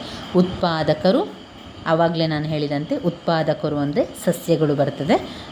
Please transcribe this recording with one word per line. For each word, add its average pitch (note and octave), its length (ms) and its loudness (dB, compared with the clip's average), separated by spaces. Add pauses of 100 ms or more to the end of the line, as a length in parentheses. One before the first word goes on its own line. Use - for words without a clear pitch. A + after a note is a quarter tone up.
(360)
ಉತ್ಪಾದಕರು, F3+ 1120 2 (400)
ಆವಾಗಲೇ E3 400 2
ನಾನು D3+ 180 0
ಹೇಳಿದಂತೆ D3+ 520 -2
ಉತ್ಪಾದಕರು D#3+ 800 0
ಅಂದರೆ D3 280 0 (200)
ಸಸ್ಯಗಳು D#3 500 2
ಬರ್ತದೆ, C#3+ 540 0 (220)